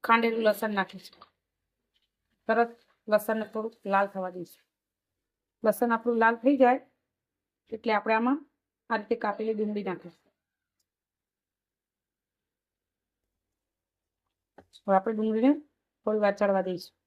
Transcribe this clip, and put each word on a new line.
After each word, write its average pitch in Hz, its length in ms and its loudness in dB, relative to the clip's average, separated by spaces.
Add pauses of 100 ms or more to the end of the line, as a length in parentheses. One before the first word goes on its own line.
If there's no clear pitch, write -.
ખાંડેલું 226 420 2
લસણ 214 320 0
નાખીશું. - 420 -10 (1300)
તરત 233 260 2 (380)
લસણને 214 420 0
થોડુંક 220 240 -8 (160)
લાલ 196 220 2
થવા 185 200 -8
દઈશું. 175 300 -16 (1000)
લસણ 233 300 2
આપણું 233 280 -2
લાલ 226 200 4
થઈ 277 200 4
જાય 254 180 4 (920)
એટલે 220 200 -4
આપણે 220 220 0
આમાં 247 220 0 (520)
આ 220 80 -2
રીતે 220 240 -4
કાપેલી 214 340 -4
ડુંગળી 208 320 -4
નાખીશું. 175 380 -12 (4000)
હવે 196 140 0
આપણે 208 180 0
ડુંગળીને 220 380 2 (500)
થોડી 214 220 0
વાર 202 160 2
ચડવા 196 280 0
દઈશું. 180 260 -10 (120)